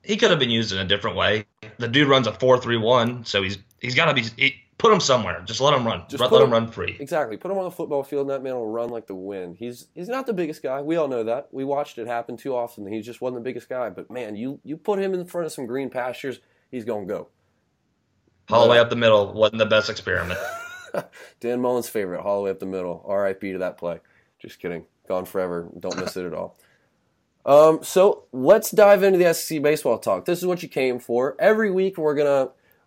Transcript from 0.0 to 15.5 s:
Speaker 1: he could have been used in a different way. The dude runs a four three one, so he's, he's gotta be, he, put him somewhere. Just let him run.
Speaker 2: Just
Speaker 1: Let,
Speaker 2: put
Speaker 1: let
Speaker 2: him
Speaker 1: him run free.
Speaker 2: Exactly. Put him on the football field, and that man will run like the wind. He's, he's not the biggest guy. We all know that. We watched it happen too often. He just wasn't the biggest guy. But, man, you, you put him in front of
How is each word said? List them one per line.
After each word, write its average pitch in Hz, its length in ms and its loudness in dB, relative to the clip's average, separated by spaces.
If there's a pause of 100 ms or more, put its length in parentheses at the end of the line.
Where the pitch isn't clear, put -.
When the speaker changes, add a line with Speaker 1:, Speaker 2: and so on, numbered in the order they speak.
Speaker 1:
he 214 140 -2
could 208 140 4
have 165 80 2
been 127 100 0
used 113 240 0
in 95 40 -4
a 95 60 -2
different 98 320 -2
way. 98 300 0 (320)
The 120 100 -6
dude 139 220 4
runs 131 180 4
a 107 60 -2
four 127 260 4
three 120 160 -2
one, 120 480 2
so 101 180 -2
he's, 95 160 -4 (220)
he's 120 160 -6
gotta 151 180 2
be, 127 100 0 (120)
he, 135 200 -2 (220)
put 226 140 4
him 208 80 6
somewhere. 98 460 0
Just 110 160 -6
let 143 120 4
him 123 140 0
run. 90 200 -4
Speaker 2:
Just 139 120 -10
Speaker 1:
Let, 123 100 2
Speaker 2:
put - 60 6
Speaker 1:
let - 60 10
Speaker 2:
him - 80 6
Speaker 1:
him 117 40 2
run 113 140 2
free. - 320 -8
Speaker 2:
Exactly. 139 360 -4
Put - 140 -10
him 196 80 -4
on 190 60 -4
the 180 80 -8
football 147 320 -4
field, 139 200 -4
and 139 60 -4
that 135 140 -6
man 131 100 -6
will 117 160 -6
run 117 200 -4
like 117 180 -10
the 98 80 -10
wind. 92 420 -10
He's, 120 380 -14
he's 180 140 -12
not 254 180 -6
the 240 60 -4
biggest 165 280 -6
guy. 135 200 -6
We 160 160 -2
all 156 100 0
know 123 160 -2
that. 117 280 -4
We 135 120 -8
watched 139 340 -4
it 113 100 -10
happen 120 280 -6
too 135 200 -6
often. 120 300 -8
He 107 160 -6
just 113 200 -14
wasn't 127 220 -6
the 123 60 -6
biggest 113 200 -12
guy. 127 200 -4
But, 92 220 -14
man, 110 240 -8
you, 127 280 -8
you 147 140 -10
put 196 220 -2
him 196 160 -2
in 180 100 -6
front 175 220 -6
of 151 60 -10